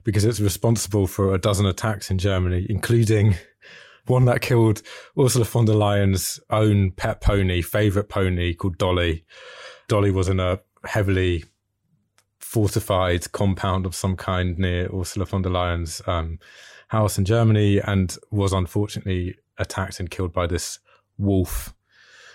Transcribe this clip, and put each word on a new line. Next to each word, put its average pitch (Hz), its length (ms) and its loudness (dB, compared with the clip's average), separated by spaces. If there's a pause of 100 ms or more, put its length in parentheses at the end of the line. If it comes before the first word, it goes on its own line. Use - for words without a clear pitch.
because 104 180 0
it's 110 160 0
responsible 104 680 0
for 98 260 0
a 92 60 0
dozen 101 260 0
attacks 98 440 -4
in 92 100 0
Germany, 90 500 0
including 107 680 2 (720)
one 127 180 4
that 123 160 2
killed 113 400 2 (360)
Ursula 123 280 2
von 117 200 2
der 107 80 4
Leyen's 101 640 2 (100)
own 104 420 4
pet - 300 -4
pony, 92 400 2
favourite 101 480 0
pony, 90 460 0
called 92 220 -4
Dolly. 87 460 0 (640)
Dolly 101 240 2
was 92 160 0
in 95 140 2
a 90 180 0 (240)
heavily 92 640 0 (920)
fortified 92 920 -2
compound 95 540 -2
of 87 100 -8
some 95 200 -2
kind 90 420 -2
near 90 360 -2
Ursula 92 320 -6
von 98 160 -4
der 92 80 -4
Leyen's, 87 580 -2
um, 82 320 -4 (480)
house 107 300 0
in 98 80 0
Germany 107 540 4
and 95 380 -2 (140)
was 98 200 0
unfortunately 92 840 -4 (220)
attacked - 420 -8
and 90 100 -8
killed 90 240 -6
by 87 140 -2
this - 320 -6 (380)
wolf. 98 560 -2 (600)